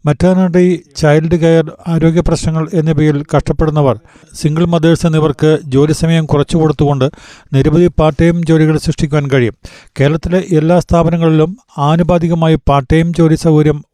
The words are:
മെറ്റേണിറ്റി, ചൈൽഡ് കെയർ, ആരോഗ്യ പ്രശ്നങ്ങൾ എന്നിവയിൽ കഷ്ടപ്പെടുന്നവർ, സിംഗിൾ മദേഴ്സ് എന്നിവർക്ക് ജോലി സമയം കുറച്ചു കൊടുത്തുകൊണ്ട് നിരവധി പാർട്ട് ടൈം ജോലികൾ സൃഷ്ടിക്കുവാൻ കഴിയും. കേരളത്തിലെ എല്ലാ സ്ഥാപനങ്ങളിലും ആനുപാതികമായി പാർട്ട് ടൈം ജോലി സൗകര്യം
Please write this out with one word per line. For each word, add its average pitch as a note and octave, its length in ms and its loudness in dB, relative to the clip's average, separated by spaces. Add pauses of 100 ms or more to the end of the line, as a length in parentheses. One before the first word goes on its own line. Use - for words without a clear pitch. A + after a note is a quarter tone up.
മെറ്റേണിറ്റി, F3+ 600 0 (300)
ചൈൽഡ് D#3 440 0
കെയർ, E3 260 2 (220)
ആരോഗ്യ E3 340 0
പ്രശ്നങ്ങൾ D#3+ 420 -2 (100)
എന്നിവയിൽ D3+ 500 0
കഷ്ടപ്പെടുന്നവർ, D3+ 720 -2 (380)
സിംഗിൾ D#3+ 320 -2
മദേഴ്സ് E3+ 400 0
എന്നിവർക്ക് D#3 460 0 (140)
ജോലി D3 280 0
സമയം E3 320 0
കുറച്ചു D3 320 -2
കൊടുത്തുകൊണ്ട് C#3+ 500 0 (460)
നിരവധി D3+ 340 2
പാർട്ട് D#3 340 0
ടൈം E3+ 240 2
ജോലികൾ D#3 320 2
സൃഷ്ടിക്കുവാൻ D3 500 -4
കഴിയും. B2+ 280 0 (340)
കേരളത്തിലെ D#3+ 520 -2 (100)
എല്ലാ D#3+ 280 2
സ്ഥാപനങ്ങളിലും E3 760 0 (200)
ആനുപാതികമായി D#3+ 800 0 (100)
പാർട്ട് C#3 240 0
ടൈം E3 220 2
ജോലി D#3+ 220 2
സൗകര്യം D3+ 440 0 (140)